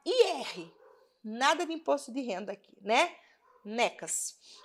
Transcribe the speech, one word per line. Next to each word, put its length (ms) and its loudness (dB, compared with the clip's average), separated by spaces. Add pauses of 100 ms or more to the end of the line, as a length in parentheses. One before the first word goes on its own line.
I 280 6
R. 420 -8 (500)
Nada 400 2
de 100 -4
imposto 380 -2
de 100 -6
renda 320 -6
aqui, 280 -20
né? 340 2 (480)
NECAS. 760 -2 (280)